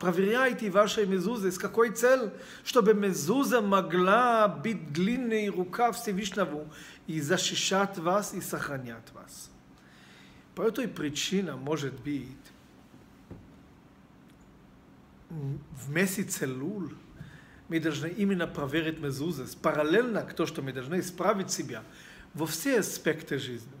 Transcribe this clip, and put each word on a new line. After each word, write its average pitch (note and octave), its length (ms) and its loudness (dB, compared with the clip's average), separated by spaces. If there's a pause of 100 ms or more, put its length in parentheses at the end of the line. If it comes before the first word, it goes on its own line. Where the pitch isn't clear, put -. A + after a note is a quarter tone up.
проверяйте G#3 720 2
ваши G3+ 360 4
мезузы». F#3+ 460 0
С - 60 -6
какой A3 320 2
целью? B3 420 4 (320)
Чтобы A3 300 6
мезуза G3+ 680 2
могла G3 880 4
быть D#3+ 440 -4
длинной G#3+ 580 0
рука F#3 420 0
Всевышнего F#3 760 -2 (400)
и D#3+ 140 -2
защищать F#3+ 800 0
вас, G3+ 360 0
и F#3 60 -6
сохранять C3 720 -8
вас. - 380 -18 (1040)
По - 80 -4
этой A3+ 240 0
причине, D#3+ 680 -2
может C3+ 480 -4
быть, B2+ 360 -6 (3000)
в C#3 600 -8
месяц F#3 520 0
Элуль C#3+ 520 -4 (760)
мы E3 120 0
должны D3+ 280 -2
именно F#3 380 2
проверить D#3 540 -2
мезузы. C#3 460 -4 (160)
Параллельно E3 600 4
к - 120 -10
тому, D#3+ 120 2
что D3+ 140 -6
мы C3+ 140 -6
должны C3+ 260 -4
исправить F#3 500 0
себя A#2+ 320 -6 (520)
во D3 120 -2
все B3 340 0
аспекты D#3 580 -2
жизни, A#2+ 320 -8 (100)